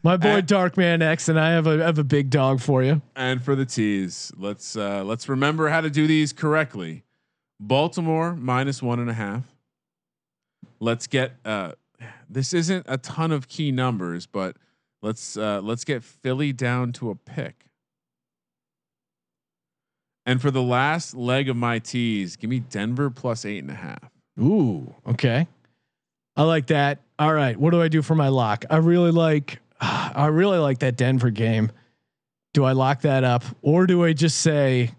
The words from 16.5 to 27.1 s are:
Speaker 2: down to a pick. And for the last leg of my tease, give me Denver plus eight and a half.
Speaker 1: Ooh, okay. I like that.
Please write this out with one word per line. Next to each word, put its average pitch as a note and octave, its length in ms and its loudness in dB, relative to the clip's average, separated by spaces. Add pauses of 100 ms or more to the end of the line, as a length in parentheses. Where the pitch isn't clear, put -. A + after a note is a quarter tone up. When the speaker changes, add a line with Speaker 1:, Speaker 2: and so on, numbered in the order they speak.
Speaker 2:
down B2 420 -2
to A#2+ 140 -8
a G2 60 -6
pick. - 560 -14 (2500)
And B2+ 140 2
for C#3+ 100 0
the B2+ 120 0
last C3+ 520 0
leg C3 340 -2
of B2 80 -2
my A#2 220 -2
tease, A2 580 -4
give A2 140 -8
me B2+ 100 -2
Denver B2 500 -4
plus A#2+ 340 -8
eight G#2 180 -8
and C#2 80 -12
a - 40 -12
half. - 360 -16 (300)
Speaker 1:
Ooh, B2 540 0 (120)
okay. B2 400 0 (920)
I C#3+ 60 2
like D#3+ 260 2
that. C#3+ 320 2 (180)